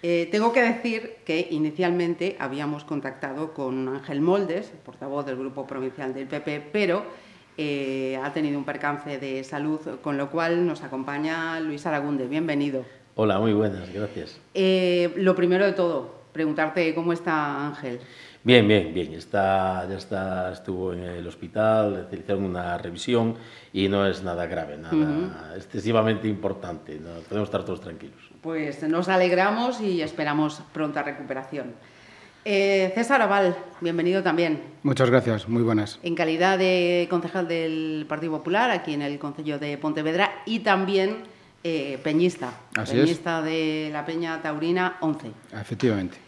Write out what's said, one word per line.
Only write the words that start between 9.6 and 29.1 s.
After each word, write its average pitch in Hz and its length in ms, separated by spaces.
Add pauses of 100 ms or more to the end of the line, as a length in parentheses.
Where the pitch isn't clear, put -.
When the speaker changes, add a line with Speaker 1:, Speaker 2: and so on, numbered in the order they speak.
Speaker 1:
con 147 160
lo 139 140
cual 170 380
nos 151 160
acompaña 151 760
Luis 156 260
Aragunde. 143 440
Bienvenido. 143 560 (320)
Speaker 2:
Hola, 104 240
muy 113 120
buenas, 95 400
gracias. 98 460 (160)
Speaker 1:
Eh, 180 600
lo 185 180
primero 180 320
de 190 60
todo, 170 420 (180)
preguntarte 156 640
cómo 170 180
está 151 540
Ángel. 131 320 (460)
Speaker 2:
Bien, 117 240
bien, 90 260
bien. 80 200
Está, 95 760
ya 98 60
está, 92 560
estuvo 92 400
en 90 80
el 87 260
hospital, 104 840
le 92 100
hicieron 98 260
una 87 340
revisión 113 560 (380)
y 95 160
no 98 180
es 92 160
nada 87 240
grave, 80 320
nada 82 160
Speaker 1:
Ujú. 151 640
Speaker 2:
excesivamente 110 720
importante. 90 720
No, 85 140 (140)
podemos 101 200
estar 92 160
todos 92 160
tranquilos. 85 360 (240)
Speaker 1:
Pues 156 440
nos 165 240
alegramos 196 720